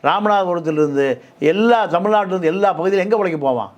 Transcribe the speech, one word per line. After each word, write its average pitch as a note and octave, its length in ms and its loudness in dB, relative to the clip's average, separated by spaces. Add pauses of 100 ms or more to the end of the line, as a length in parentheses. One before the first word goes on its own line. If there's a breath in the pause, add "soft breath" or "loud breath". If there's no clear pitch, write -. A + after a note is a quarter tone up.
ராமநாதபுரத்திலிருந்து, D#3 1160 0 (180 loud breath)
எல்லா G#3 460 2
தமிழ்நாட்டிலிருந்து F#3 580 0
எல்லா F#3 300 0
பகுதியிலும் F#3+ 380 0
எங்க G#3 180 0
பொழைக்க D#3 100 -4
போவான்? B2 380 -2